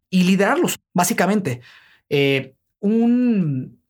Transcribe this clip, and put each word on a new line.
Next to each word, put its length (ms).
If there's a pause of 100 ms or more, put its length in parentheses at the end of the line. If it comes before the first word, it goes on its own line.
y 140
liderarlos, 560 (140)
básicamente. 680 (480)
Eh, 460 (240)
un, 1120